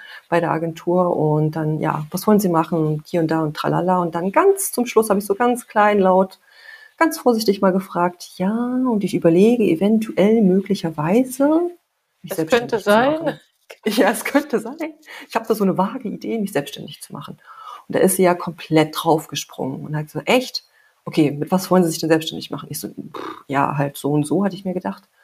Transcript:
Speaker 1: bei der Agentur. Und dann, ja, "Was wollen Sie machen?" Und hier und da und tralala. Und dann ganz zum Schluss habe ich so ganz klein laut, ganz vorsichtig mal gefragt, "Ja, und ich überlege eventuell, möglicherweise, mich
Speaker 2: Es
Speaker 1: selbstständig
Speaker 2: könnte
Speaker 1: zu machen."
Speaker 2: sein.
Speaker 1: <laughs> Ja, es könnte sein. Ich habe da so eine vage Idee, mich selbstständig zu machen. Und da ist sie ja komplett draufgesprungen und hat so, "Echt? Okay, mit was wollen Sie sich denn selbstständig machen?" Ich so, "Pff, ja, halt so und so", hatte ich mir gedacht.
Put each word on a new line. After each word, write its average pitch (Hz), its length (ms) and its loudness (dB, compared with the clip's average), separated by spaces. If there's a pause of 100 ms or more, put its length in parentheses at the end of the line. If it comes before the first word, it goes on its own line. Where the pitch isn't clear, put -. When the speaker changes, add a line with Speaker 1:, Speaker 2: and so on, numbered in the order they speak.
(300)
Speaker 1:
bei 170 100 2
der 156 120 -2
Agentur. 170 640 0
Und 151 400 2
dann, 156 240 -2
ja, 151 320 -4
"Was - 160 -6
wollen 214 120 6
Sie 202 100 0
machen?" 165 360 0
Und 151 220 -4
hier 175 140 -2
und 160 80 0
da 160 140 0
und 156 120 -4
tralala. 175 460 0
Und 170 140 -4
dann 180 160 -2
ganz 392 400 2
zum 240 140 -2
Schluss 220 240 0
habe 202 100 2
ich 202 60 -8
so 202 100 -2
ganz 247 320 0
klein 208 320 2
laut, 185 400 4 (580)
ganz 320 220 0
vorsichtig 220 420 2
mal 190 120 4
gefragt, 180 640 -2
"Ja, 185 160 -2
und 247 500 -2
ich - 100 -2
überlege 196 520 4
eventuell, 208 760 2
möglicherweise, 202 1300 2 (520)
mich 185 100 -8
Speaker 2:
Es - 20 -8
Speaker 1:
selbstständig 160 240 0
Speaker 2:
könnte 240 200 -4
Speaker 1:
zu 208 220 4
machen." 311 280 0
Speaker 2:
sein. 247 100 -8 (300)
Speaker 1:
<laughs> - 160 -12
Ja, 208 260 4
es 226 140 -4
könnte 277 340 0
sein. 240 180 -12 (520)
Ich - 60 -6
habe 226 120 -4
da 226 80 2
so 208 80 -2
eine 175 140 2
vage 202 320 -2
Idee, - 300 -8
mich 196 140 -4
selbstständig - 480 -8
zu - 120 -20
machen. - 260 -16 (480)
Und - 80 -6
da - 40 2
ist - 180 4
sie 185 60 4
ja 175 120 4
komplett 156 600 -2
draufgesprungen 147 880 -4
und 147 120 -8
hat 151 120 -8
so, 147 160 -10
"Echt? 247 400 -2 (400)
Okay, 151 260 0
mit 143 200 -6
was 185 200 0
wollen 180 120 4
Sie 165 60 0
sich 160 100 -6
denn 160 100 -4
selbstständig 160 420 -2
machen?" 151 200 -12
Ich - 100 -10
so, - 80 -10
"Pff, - 580 -14
ja, 139 300 -2
halt 143 200 -2
so 139 140 -4
und 147 160 2
so", 180 180 0
hatte 175 100 -4
ich 196 100 -12
mir 185 80 -6
gedacht. 190 300 -8 (200)